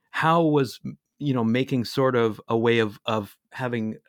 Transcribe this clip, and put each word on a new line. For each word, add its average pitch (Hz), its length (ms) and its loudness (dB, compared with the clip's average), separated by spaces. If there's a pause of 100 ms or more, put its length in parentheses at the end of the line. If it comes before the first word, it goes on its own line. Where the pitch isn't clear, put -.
(100)
how 165 320 2
was, 147 380 0 (380)
you 147 160 -2
know, 120 100 0
making 123 400 0
sort 131 300 0
of 113 340 0
a 117 80 2
way 117 220 4
of, 107 280 0
of 107 300 -4 (160)
having 117 440 -4 (120)